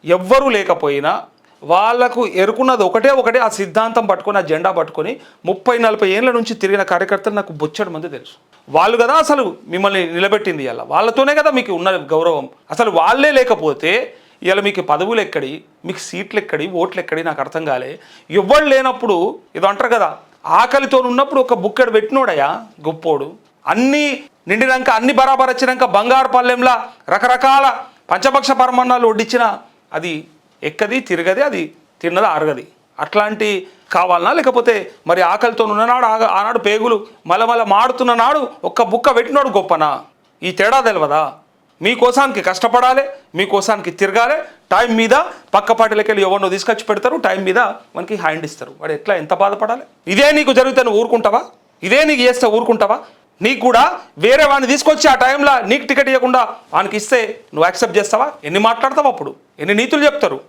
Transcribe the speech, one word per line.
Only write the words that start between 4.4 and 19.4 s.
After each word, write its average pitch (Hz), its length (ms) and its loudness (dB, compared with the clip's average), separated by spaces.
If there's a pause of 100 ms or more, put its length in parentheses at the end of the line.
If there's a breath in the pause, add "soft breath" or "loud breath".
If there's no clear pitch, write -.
జెండా 165 300 -2
పట్టుకొని 165 460 -6 (300 loud breath)
ముప్పై 214 320 0
నలభై 214 320 0
ఏళ్ళ 233 200 2
నుంచి 233 240 -2
తిరిగిన 190 280 0
కార్యకర్తలు 190 520 -2
నాకు 196 180 -6
బొచ్చడు 156 380 -6
మంది 160 180 -10
తెలుసు. - 440 -18 (160)
వాళ్ళు 180 280 2
కదా 233 180 2
అసలు 285 420 0 (120)
మిమ్మల్ని 185 440 -2
నిలబెట్టింది. 185 520 -2
ఇవాళ 117 180 -8
వాళ్ళతోనే 226 520 0
కదా 302 160 2
మీకు 254 220 -2
ఉన్న 180 180 -2
గౌరవం. 156 580 -2 (220)
అసలు 220 200 0
వాళ్ళే 220 400 2
లేకపోతే 208 840 0 (280 soft breath)
ఇవాళ 190 180 0
మీకు 196 220 -4
పదవులు 190 380 -2
ఎక్కడి, 151 420 -8 (220)
మీకు 170 140 -10
సీట్లు 202 420 -8
ఎక్కడి, 160 280 -6
ఓట్లు 185 320 -4
ఎక్కడి, 165 240 -6
నాకు 151 160 -6
అర్థం 160 240 -6
కాలే. 135 340 -6 (320 loud breath)
ఎవ్వరు 202 340 4
లేనప్పుడు 254 760 0 (180)